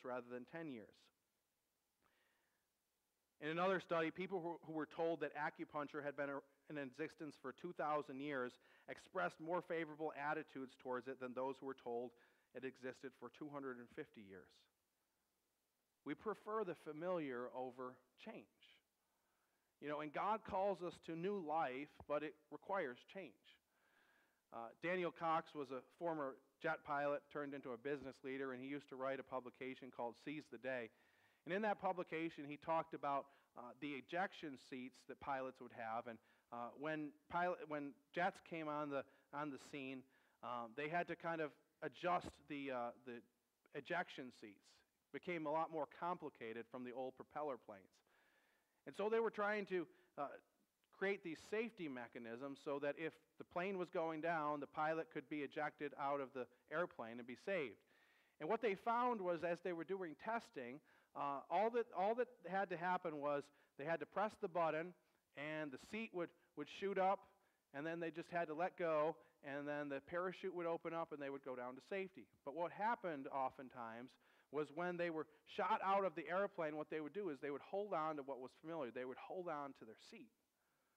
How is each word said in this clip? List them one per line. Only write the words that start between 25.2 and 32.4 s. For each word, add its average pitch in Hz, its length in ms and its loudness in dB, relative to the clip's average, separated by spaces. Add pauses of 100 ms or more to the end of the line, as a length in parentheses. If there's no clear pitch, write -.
was 139 180 -4
a 127 100 -4 (180)
former 151 360 0 (280)
jet 160 140 2 (100)
pilot 143 340 4 (100)
turned 143 220 -2
into 139 180 -4
a 117 60 -2
business 135 460 -2
leader, 135 300 -2
and 123 100 -6
he 135 40 -6
used 139 220 -6
to 139 60 -10
write 131 240 0
a 127 40 -4
publication 127 720 -4
called 120 280 -2
Seize 147 260 -4
the 117 80 -8
Day. 120 320 -2 (560)
And 160 80 -2
in 202 100 2
that 208 160 2
publication, 165 680 0